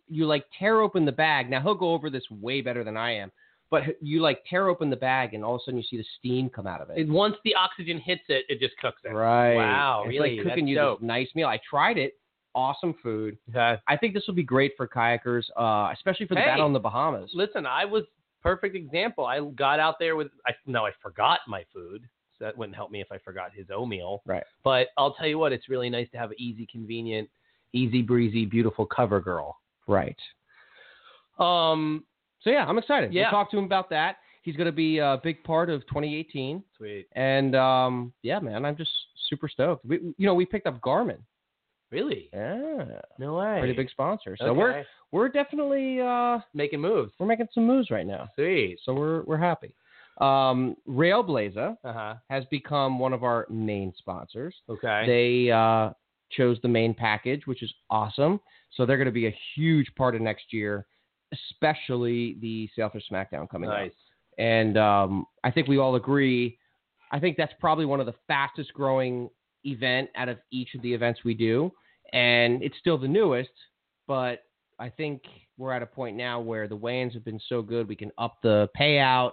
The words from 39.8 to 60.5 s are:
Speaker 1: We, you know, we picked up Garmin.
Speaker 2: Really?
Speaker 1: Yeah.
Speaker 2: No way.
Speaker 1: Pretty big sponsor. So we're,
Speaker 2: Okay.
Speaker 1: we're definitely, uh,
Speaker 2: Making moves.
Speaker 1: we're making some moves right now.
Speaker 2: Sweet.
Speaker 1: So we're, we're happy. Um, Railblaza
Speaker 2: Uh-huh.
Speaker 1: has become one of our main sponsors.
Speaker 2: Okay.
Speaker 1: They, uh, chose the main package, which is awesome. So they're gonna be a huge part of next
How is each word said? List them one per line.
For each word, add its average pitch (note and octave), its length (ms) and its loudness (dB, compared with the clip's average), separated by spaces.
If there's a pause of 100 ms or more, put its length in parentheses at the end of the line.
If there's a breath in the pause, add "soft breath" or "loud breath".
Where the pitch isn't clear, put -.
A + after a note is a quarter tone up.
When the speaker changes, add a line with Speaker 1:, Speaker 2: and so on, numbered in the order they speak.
Speaker 1:
We, D#3+ 140 -2 (180)
you F#3+ 80 2
know, G3 80 4
we F3+ 120 4
picked G3 200 -4
up B2+ 160 -4
Garmin. D#3+ 380 0 (720)
Speaker 2:
Really? A3 420 -6
Speaker 1:
Yeah. G3+ 520 -6 (340)
Speaker 2:
No C#3+ 160 -6
way. G3+ 240 -2
Speaker 1:
Pretty B2+ 160 0
big B2+ 160 -2
sponsor. C#3+ 480 -4
So A#2 140 2
we're, G#3+ 180 4
Speaker 2:
Okay. C#3+ 160 -8 (240 loud breath)
Speaker 1:
we're G#3+ 180 2
definitely, C#4 720 0
uh, A#3+ 380 0 (140)
Speaker 2:
Making D3 280 -2
moves. D3+ 380 0
Speaker 1:
we're F#3 80 -2
making A3+ 260 0
some A3+ 140 4
moves B3 240 4
right F#2 160 -2
now. F#2+ 280 -8
Speaker 2:
Sweet. C#3 500 0
Speaker 1:
So C3 80 -2
we're, D#3 300 -2
we're D#3 140 -2
happy. E3+ 380 -2 (440 soft breath)
Um, C3 580 4 (100)
Railblaza D3+ 960 2
Speaker 2:
Uh-huh. A2+ 320 -10 (140)
Speaker 1:
has C3+ 160 -4
become C3+ 520 -2
one C3 140 0
of B2 140 -2
our A#2 240 2
main G#2 480 -2
sponsors. A2 580 -10 (140)
Speaker 2:
Okay. A2 360 -2
Speaker 1:
They, A#2+ 460 4
uh, A2+ 400 4 (400)
chose B2 300 2
the B2 80 0
main A2+ 240 4
package, A#2+ 520 -2
which C3 160 -8
is A2 100 -8 (180)
awesome. C3+ 500 2 (380 soft breath)
So B2+ 80 2
they're C3+ 120 4
gonna B2+ 140 2
be A2+ 160 0
a G#2 100 -4 (160)
huge D#3 420 2
part B2 200 2
of A2 60 -4
next A2 320 -4